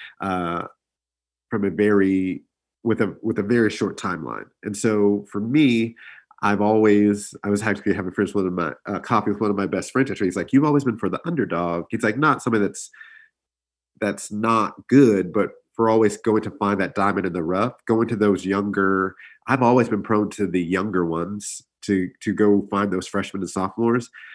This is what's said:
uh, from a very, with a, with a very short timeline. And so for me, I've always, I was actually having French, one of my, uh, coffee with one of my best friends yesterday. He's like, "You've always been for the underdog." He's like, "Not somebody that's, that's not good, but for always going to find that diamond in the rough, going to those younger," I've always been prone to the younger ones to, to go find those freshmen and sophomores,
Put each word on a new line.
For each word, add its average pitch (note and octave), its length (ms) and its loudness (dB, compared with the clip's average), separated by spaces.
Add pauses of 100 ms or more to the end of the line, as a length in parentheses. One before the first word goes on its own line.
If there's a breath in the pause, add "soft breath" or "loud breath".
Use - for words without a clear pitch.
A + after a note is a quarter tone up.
(220 loud breath)
uh, F2 460 -4 (840)
from G2+ 140 -2
a F#2+ 60 -2
very, F#2+ 720 2 (400)
with A2+ 180 0
a, F#2 220 -4
with A2+ 160 -4
a G2+ 40 0
very A2 280 2
short - 280 -4
timeline. D2 500 -8 (140)
And G2+ 140 -8
so G2+ 540 2
for G#2 100 -6
me, A#2 540 2 (480 loud breath)
I've G#2 180 2
always, G#2 720 4 (100)
I G2+ 60 -4
was G2+ 140 0
actually G2+ 320 0
having F#2 180 -6
French, G2 220 -2
one F#2+ 120 0
of F2+ 60 -4
my, E2+ 200 -4 (140)
uh, G2 140 -4
coffee G#2+ 300 0
with G#2 100 -4
one G#2 100 0
of G2 60 -4
my G2 100 -2
best F#2 240 -4
friends C3+ 180 0
yesterday. G#2 180 -2
He's F2 100 -2
like, F2 160 -4
"You've C#3 120 6
always D3 200 2
been A2+ 140 -2
for F#2+ 100 -2
the - 180 -6
underdog." F2 640 -4
He's - 120 -6
like, A2 140 0
"Not C#3+ 260 0
somebody A2 220 0
that's, - 260 -8 (1120 loud breath)
that's G2+ 300 -4
not G#2+ 580 -2
good, G#2 440 6
but G2+ 180 0 (240)
for A2+ 140 2
always A2 280 4
going A2 260 0
to F2+ 80 -8
find G2+ 300 -2
that E2+ 140 -4
diamond G2 320 0
in E2+ 60 -6
the E2+ 100 -4
rough, F#2+ 300 -2 (140)
going A#2 220 2
to A#2+ 80 -4
those G2+ 280 2
younger," F#2+ 680 0 (320 loud breath)
I've B2 160 0
always A#2+ 260 4
been G#2 140 -2
prone G#2+ 280 0
to G2+ 160 -4
the F2 160 -2
younger F#2 420 -2
ones E2+ 560 -6 (220)
to, F#2+ 260 0 (120)
to G#2 120 -2
go G2+ 380 2
find G2+ 220 0
those F#2 140 -4
freshmen G2+ 360 -6
and E2+ 80 -6
sophomores, A#2 580 -2 (260 loud breath)